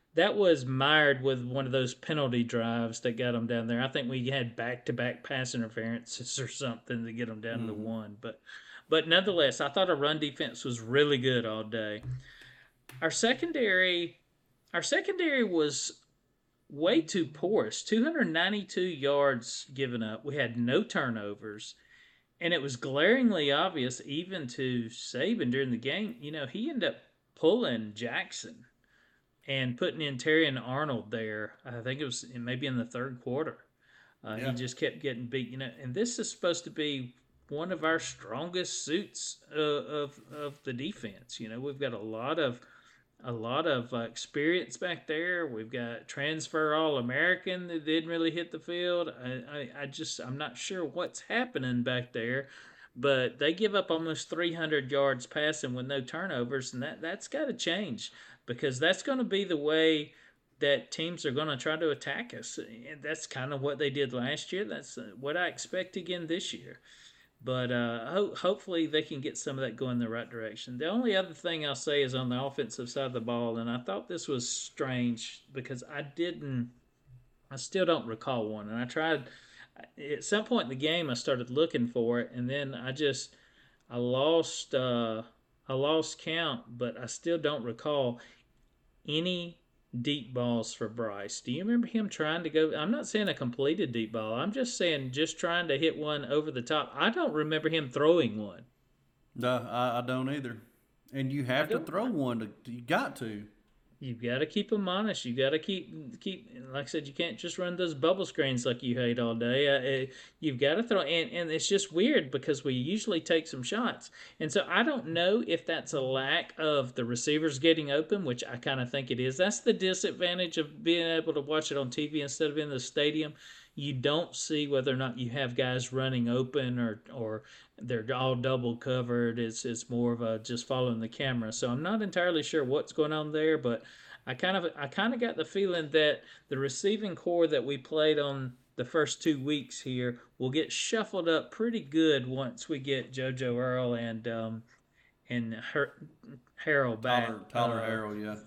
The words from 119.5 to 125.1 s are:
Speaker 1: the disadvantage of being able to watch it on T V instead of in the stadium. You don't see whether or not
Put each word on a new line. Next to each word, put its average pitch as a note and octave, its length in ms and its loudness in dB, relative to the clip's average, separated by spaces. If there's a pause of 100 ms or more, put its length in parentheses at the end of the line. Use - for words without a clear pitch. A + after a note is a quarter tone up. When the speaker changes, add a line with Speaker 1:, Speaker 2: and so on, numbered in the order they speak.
Speaker 1:
the A3+ 120 6
disadvantage F3+ 840 0
of D3 240 -4
being E3+ 240 4
able D#3+ 260 2
to D3 80 0
watch D#3 300 0
it C#3+ 80 0
on B2+ 100 0
T D3+ 160 -2
V D3 160 -2
instead D3 300 0
of D3 80 -2
in D3 100 -2
the C3 100 -2
stadium. D3+ 540 0 (400)
You C#3+ 200 -4
don't D3 420 0
see D3 320 -2
whether C3+ 260 2
or - 20 0
not B2+ 220 -2